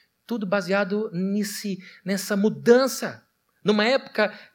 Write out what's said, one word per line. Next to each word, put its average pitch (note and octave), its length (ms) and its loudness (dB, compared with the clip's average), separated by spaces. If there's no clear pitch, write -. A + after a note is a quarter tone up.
tudo A3+ 200 -4
baseado G3+ 640 0
nesse, G3 720 -4
nessa G3 320 -4
mudança. G#3+ 920 2
Numa G#3 200 2
época A#3+ 540 0